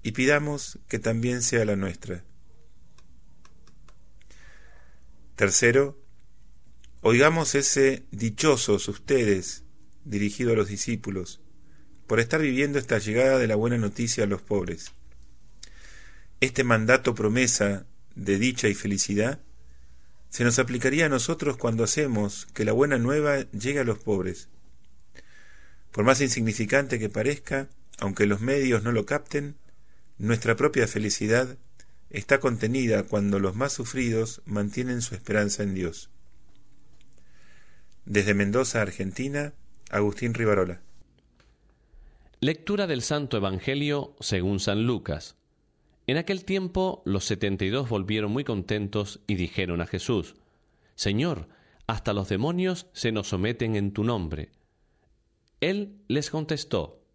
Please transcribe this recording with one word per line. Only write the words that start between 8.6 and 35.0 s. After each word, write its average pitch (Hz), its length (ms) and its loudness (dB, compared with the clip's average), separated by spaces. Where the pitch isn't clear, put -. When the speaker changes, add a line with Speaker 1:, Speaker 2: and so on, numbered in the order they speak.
Speaker 1:
ustedes", 104 800 2
dirigido 104 480 0
a - 20 6
los 101 140 2
discípulos, 101 720 -4
por 113 140 4
estar 120 180 2
viviendo 143 400 2
esta 117 180 0
llegada 120 420 4
de 117 80 4
la 110 100 4
buena 120 200 2
noticia 113 460 0
a 101 40 2
los 98 140 0
pobres. 90 520 -2
Este 131 240 2
mandato 120 500 6
promesa 107 720 2
de 98 240 2
dicha 120 300 2
y 101 40 2
felicidad 104 680 0
se - 160 0
nos 120 140 4
aplicaría 131 480 4
a - 20 4
nosotros 143 480 0
cuando 113 260 2
hacemos 107 720 0
que 107 100 0
la 107 80 4
buena 139 260 6
nueva 139 440 2
llegue 123 280 -2
a 131 40 2
los 113 160 0
pobres. 92 480 -2
Por 107 140 2
más 131 160 8
insignificante 120 760 2
que 107 100 -2
parezca, 135 580 -2
aunque 101 280 2
los 101 120 2
medios 127 440 2
no 120 100 0
lo 113 120 2
capten, 143 520 -4
nuestra 113 380 2
propia 127 320 4
felicidad 110 680 0
está 131 300 2
contenida 113 640 2
cuando 101 360 2
los 98 180 2
más 139 160 0
sufridos 117 720 -2
mantienen 120 560 -2